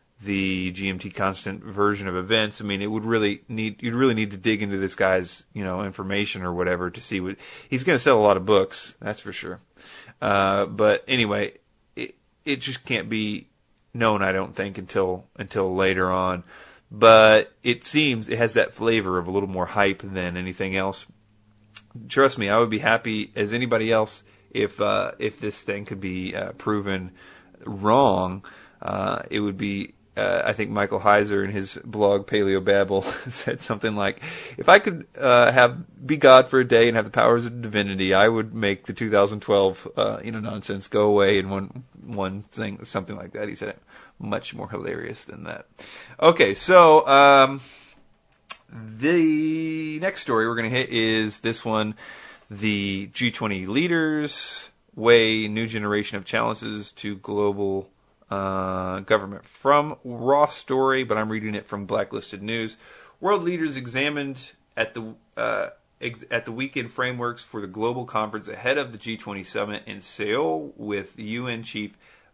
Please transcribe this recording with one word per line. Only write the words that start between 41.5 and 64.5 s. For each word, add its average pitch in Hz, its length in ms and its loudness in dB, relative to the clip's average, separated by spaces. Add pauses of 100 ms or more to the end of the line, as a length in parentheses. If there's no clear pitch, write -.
one 101 420 -8
thing," 104 420 -12
something 101 300 -8
like - 180 -14
that. 104 160 -8
He - 60 -12
said 104 140 -10
it - 120 -14 (380)
much - 360 -8
more 98 140 -10
hilarious 82 560 -10
than - 180 -18
that. - 240 -14 (520)
Okay, 123 360 6
so, 165 520 8
um, 139 540 8 (1080)
the 156 1300 -2
next 190 200 -4
story 113 260 0
we're 117 80 -2
gonna 113 140 -2
hit 127 200 -2
is 110 520 0
this 113 220 -4
one. 107 300 -2 (560)
The 101 640 -4
G 123 160 -2
twenty 101 380 -6
leaders 156 1040 -4 (260)
weigh 110 520 4
new 110 200 -4
generation 104 500 -4
of 95 80 -12
challenges 110 680 -4
to 104 240 -10
global, 101 760 -4 (400)
uh, 95 720 -6
government. 98 440 -2
From 147 580 0
Raw 127 440 2
Story, 131 560 0
but 110 160 -2
I'm 107 120 -4
reading 107 220 -6
it 101 140 -10
from 101 180 -10
Blacklisted 104 560 -6
News. 113 360 -8 (440)
World 185 220 0
leaders 160 340 -4
examined 135 760 -6 (220)